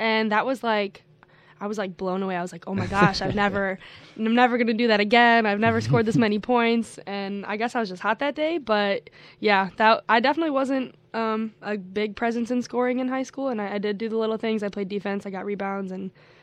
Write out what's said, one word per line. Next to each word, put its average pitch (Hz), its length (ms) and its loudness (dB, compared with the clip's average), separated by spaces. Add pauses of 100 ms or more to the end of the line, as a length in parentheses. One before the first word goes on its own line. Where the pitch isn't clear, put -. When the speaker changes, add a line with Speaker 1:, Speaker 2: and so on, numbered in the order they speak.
Speaker 1:
and 220 320 0
that 214 140 2
was, 262 160 -4
like, 208 400 -2 (580)
I 202 60 -6
was, 208 100 -6
like, 190 180 -6
blown 190 280 -4
away. 190 120 -4
I 175 60 -4
was 180 100 -8
like, 175 140 -18
"Oh 190 80 -6
my 190 140 -2
gosh, 196 340 2
I've 190 140 -2
Speaker 2:
<laughs> 202 100 2
Speaker 1:
never, 196 320 -2 (400)
I'm 220 160 0
never 240 240 6
gonna 233 160 2
do 240 140 2
that 214 120 4
again. 233 460 6
I've 208 140 2
never 226 200 2
scored 233 280 2
this 233 100 0
Speaker 2:
<laughs> 233 100 6
Speaker 1:
many 208 120 2
points." 233 680 0
And 202 400 -8
I 208 100 -6
guess 233 200 -4
I 247 40 0
was 226 100 -2
just 180 120 -12
hot 220 160 0
that 285 160 -2
day, 311 240 -2
but 208 540 -2 (300)
yeah, 196 360 4
that, 220 320 6
I 226 120 6
definitely 294 280 0
wasn't, 269 460 -2 (180)
um, 220 480 -2
a 208 160 -6
big 196 380 -6
presence 233 340 -2
in 247 140 0
scoring 247 340 -2
in 254 120 -4
high 262 120 -4
school, 269 280 -6
and 220 120 -4
I, 202 140 -6
I - 20 -4
did 202 220 -4
do 226 100 -4
the 220 80 -2
little 220 200 -2
things. 220 260 -2
I 208 60 -4
played 196 200 -6
defense, 202 380 -6
I - 20 -8
got 190 160 -8
rebounds, 196 460 -6
and, 190 180 -8 (340)